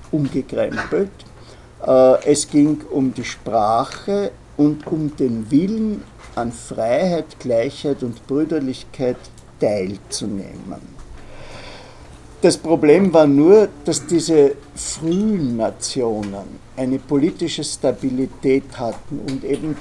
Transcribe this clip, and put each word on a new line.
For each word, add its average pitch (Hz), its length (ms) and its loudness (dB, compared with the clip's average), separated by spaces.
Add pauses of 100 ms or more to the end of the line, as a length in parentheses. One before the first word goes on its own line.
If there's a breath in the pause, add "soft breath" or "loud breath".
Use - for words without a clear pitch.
(120)
umgekrempelt. 135 1000 -2 (760 loud breath)
Äh, 131 460 6
es 147 180 2
ging 147 320 2 (120)
um 131 200 0
die 123 120 -8
Sprache 117 1040 -2 (260)
und 147 300 0
um 156 300 -4
den 113 340 -2
Willen, 208 540 0 (320)
an 117 160 -4
Freiheit, 143 880 -2
Gleichheit 120 640 -2
und 117 240 -8
Brüderlichkeit 139 880 -2 (440)
teilzunehmen. 98 1200 -6 (1600 loud breath)
Das 170 160 4
Problem 160 560 4
war 156 140 8
nur, 165 420 8 (160)
dass 147 220 -2
diese 151 480 4 (200)
frühen 170 840 -2
Nationen 107 1040 -4 (160)
eine 131 220 -2
politische 151 680 -2
Stabilität 131 1120 -2
hatten 123 500 -8
und 135 160 -6
eben 143 360 -4